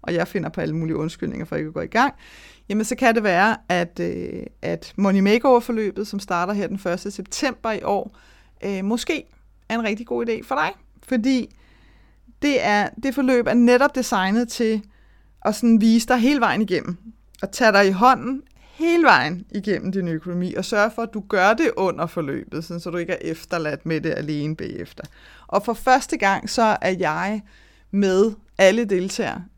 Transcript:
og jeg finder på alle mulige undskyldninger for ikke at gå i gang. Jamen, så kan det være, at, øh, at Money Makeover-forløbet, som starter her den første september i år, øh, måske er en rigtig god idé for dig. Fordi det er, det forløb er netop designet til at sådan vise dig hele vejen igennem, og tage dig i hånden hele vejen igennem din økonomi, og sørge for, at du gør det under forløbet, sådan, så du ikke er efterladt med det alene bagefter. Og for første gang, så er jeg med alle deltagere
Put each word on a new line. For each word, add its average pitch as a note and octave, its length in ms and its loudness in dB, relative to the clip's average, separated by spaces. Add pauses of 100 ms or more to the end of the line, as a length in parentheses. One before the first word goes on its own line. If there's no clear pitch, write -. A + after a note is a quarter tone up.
og - 120 -6
jeg F3 140 -2
finder D#3+ 220 -6
på F3+ 120 -8
alle D#3+ 140 -4
mulige D#3+ 200 -4
undskyldninger - 500 -6
for - 100 -10
ikke D#3 120 -4
at D#3 60 -14
gå - 80 -6
i E3 60 -8
gang. B3 260 0 (560)
Jamen, G#3+ 160 -2
så B3 100 -4
kan A#3 200 2
det A3+ 80 0
være, G3+ 340 2 (120)
at, F3 300 -2
øh, F3 440 -6 (180)
at E3+ 340 -6
Money G3 240 2
Makeover-forløbet, A3 880 2
som G3+ 120 -8
starter F3+ 340 -4
her G3+ 140 -2
den G3 120 -6
første F3+ 320 -4
september - 600 -6
i G#3+ 100 -6
år, - 360 -4 (480)
øh, G3 200 -6
måske A#3+ 380 -2 (460)
er A3 60 -4
en A#3 80 -4
rigtig A3 240 -6
god A#3+ 220 -4
idé A3+ 180 -6
for C4 80 -4
dig. D4 140 0 (340)
Fordi B3+ 520 0 (840)
det C#4+ 240 0
er, G#3 240 2 (140)
det C4+ 120 -2
forløb B3+ 320 2
er - 60 2
netop B3 420 6
designet A#3 540 0
til A3 340 -2 (600)
at G#3+ 100 0
sådan A3+ 260 6
vise A3+ 260 4
dig B3+ 100 2
hele C4 220 4
vejen G3+ 220 2
igennem, F3 360 -2 (440)
og G3 100 -6
tage A3+ 200 4
dig G3 160 6
i F#3+ 40 2
hånden B3 500 2 (140)
hele E4+ 480 0
vejen F3 480 4
igennem G3 400 -4
din F#3+ 160 -4
økonomi, F3 460 -6
og F#3 120 -6
sørge G#3+ 300 0
for, A#3 60 -6
at A3+ 120 -8
du G#3 160 -8
gør G3+ 240 4
det D#4 240 2
under F3+ 280 -2
forløbet, D3+ 580 -8
sådan, E3+ 160 -12
så E3+ 100 -10
du E3+ 80 -6
ikke E3+ 160 -6
er - 180 -8
efterladt D#3 540 -6
med D#3+ 160 -2
det D#3+ 160 -2
alene D3+ 380 -6
bagefter. - 480 -12 (440)
Og G3 180 -2
for A#3 80 -2
første B3+ 440 2
gang, G3 320 0
så A3 320 2
er F#3 180 0
jeg F#3 420 -4 (500)
med G3 400 4 (260)
alle G3 280 6
deltagere F#3+ 580 -4 (140)